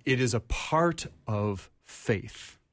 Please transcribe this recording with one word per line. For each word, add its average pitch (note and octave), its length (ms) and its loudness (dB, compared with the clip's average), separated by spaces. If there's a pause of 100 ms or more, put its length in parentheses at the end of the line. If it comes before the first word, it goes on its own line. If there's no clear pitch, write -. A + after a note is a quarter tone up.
it C3 140 2
is B2 140 2
a A#2 60 2
part - 640 0 (220)
of G#2 420 -2 (160)
faith - 720 -4 (160)